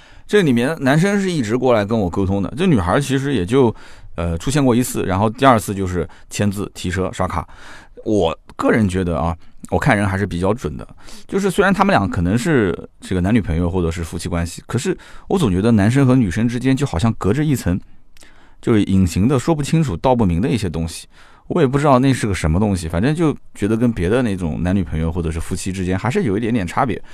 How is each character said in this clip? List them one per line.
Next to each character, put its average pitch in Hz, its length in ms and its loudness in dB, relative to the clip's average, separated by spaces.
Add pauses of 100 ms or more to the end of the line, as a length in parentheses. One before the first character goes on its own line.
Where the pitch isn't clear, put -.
(280)
这 208 160 4
里 143 100 4
面 123 280 0
男 139 180 2
生 202 200 2
是 190 120 -2
一 160 100 -2
直 110 160 -2
过 123 160 2
来 107 120 2
跟 110 120 -2
我 95 120 0
沟 98 160 0
通 98 180 0
的， - 140 -6
这 180 100 0
女 143 120 4
孩 92 200 2
其 135 180 0
实 139 160 -2
也 92 120 0
就， 117 280 4 (420)
呃， 82 220 -4
出 123 140 -4
现 147 120 2
过 127 120 4
一 127 80 2
次， 107 220 -4
然 92 120 0
后 107 120 2
第 110 160 0
二 127 140 8
次 104 140 -4
就 95 140 -4
是 87 200 -2 (220)
签 104 220 0
字、 98 240 -6
提 - 160 -6
车、 92 220 -2
刷 92 120 -2
卡。 82 220 -6 (560)
我 95 340 2 (180)
个 - 160 0
人 110 160 4
觉 92 160 0
得 85 160 -2
啊， 82 160 -2 (340)
我 95 80 0
看 120 180 2
人 101 120 2
还 95 100 -2
是 101 80 -2
比 85 140 -4
较 95 140 0
准 78 220 -6
的， 55 120 -12 (400)
就 - 120 -4
是 196 120 0
虽 196 120 2
然 190 100 4
他 196 100 2
们 196 80 4
俩 101 180 2
可 87 120 -2
能 90 160 2
是 120 380 2 (240)
这 - 140 -8
个 92 80 0
男 95 120 2
女 120 80 4
朋 80 160 -2
友 87 120 2
或 92 120 0
者 82 100 0
是 85 120 -6
夫 85 140 -8
妻 85 120 -8
关 85 160 -2
系， - 220 -12
可 - 100 -2
是 175 200 -2 (300)
我 190 100 0
总 139 140 2
觉 90 100 2
得 113 120 4
男 101 160 4
生 135 180 4
和 127 80 4
女 113 160 2
生 107 160 0
之 120 120 -4
间 131 160 0
就 139 100 -2
好 - 120 -4
像 110 160 2
隔 - 180 0
着 143 120 0
一 151 120 0
层， 87 240 -2 (800)
就 - 140 0
是 107 120 4
隐 95 200 4
形 90 220 0
的、 139 100 2
说 165 160 0
不 151 80 0
清 160 220 0
楚、 113 140 -2
道 127 180 2
不 117 100 2
明 85 160 2
的 127 80 0
一 143 80 0
些 101 100 -4
东 82 200 -4
西。 - 200 -12 (400)
我 - 140 0
也 143 60 6
不 131 100 0
知 143 80 2
道 135 140 6
那 135 120 4
是 123 140 -2
个 104 80 0
什 85 160 0
么 80 100 2
东 104 160 2
西， 85 120 -6
反 82 120 -2
正 127 140 0
就 156 220 0 (180)
觉 - 140 -4
得 113 100 2
跟 120 160 2
别 87 160 -2
的 123 140 2
那 104 120 -2
种 78 280 -4
男 90 120 0
女 98 80 0
朋 76 140 -6
友 80 140 -2
或 85 100 -4
者 80 80 -4
是 80 100 -4
夫 92 160 -6
妻 92 160 -6
之 92 140 -4
间 92 140 -2
还 110 100 -2
是 202 140 0
有 101 120 0
一 104 40 -2
点 113 120 -2
点 113 140 0
差 107 180 -4
别。 117 160 -4 (140)